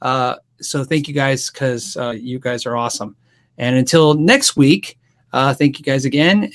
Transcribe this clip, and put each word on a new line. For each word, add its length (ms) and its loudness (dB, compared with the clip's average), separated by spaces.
Uh, 360 -2
so 240 -6
thank 240 -2
you 60 -12
guys, 360 -2
'cause, 480 -6
uh, 140 -6
you 280 -10
guys 260 -6
are 100 -4
awesome. 400 -6
And 180 0
until 400 4
next 400 2
week, 420 2
uh, 200 2
thank 240 0
you 80 -16
guys 200 -2
again, 500 2